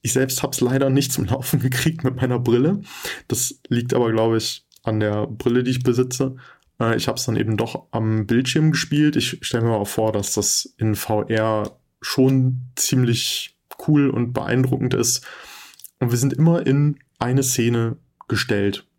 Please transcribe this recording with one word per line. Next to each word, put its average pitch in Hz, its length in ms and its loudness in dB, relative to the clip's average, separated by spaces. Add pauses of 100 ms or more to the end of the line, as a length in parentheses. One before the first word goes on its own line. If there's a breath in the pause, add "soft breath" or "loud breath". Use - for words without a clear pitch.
Ich - 120 -4
selbst 131 280 0
hab's - 200 -4
leider 131 280 2
nicht 135 240 2
zum - 120 -2
Laufen - 340 -2
<laughs> - 20 -2
gekriegt 131 420 -2
mit 127 120 -2
meiner 123 240 0
Brille. 127 420 2 (460 loud breath)
Das - 320 -4 (100)
liegt 120 240 -2
aber, 120 180 2
glaub 113 240 2
ich, - 300 -4 (160)
an 110 180 -2
der 104 280 0
Brille, 120 360 0
die 127 80 -2
ich 127 120 -2
besitze. 127 540 0 (420 loud breath)
Äh, 113 180 2
ich - 100 -2
hab's - 180 -4
dann 117 100 -2
eben 107 200 0
doch 113 360 -4
am 110 340 0
Bildschirm 127 460 2
gespielt. 151 440 2
Ich - 260 -2
stell 117 200 -2
mir 117 140 2
auch 101 120 -2
vor, 110 240 0
dass 104 220 -2
das - 440 -2
in 110 180 0
V 107 280 -2
R 110 540 -2 (240)
schon 131 600 2 (140)
ziemlich - 800 0 (320)
cool 143 220 4
und 120 240 -2
beeindruckend 127 600 0
ist. - 280 -2 (760 loud breath)
Und 120 120 0
wir 120 60 0
sind 127 160 0
immer 165 320 4
in 147 320 2 (220)
eine 127 240 2
Szene 117 540 0 (300)
gestellt. 101 600 -2 (120)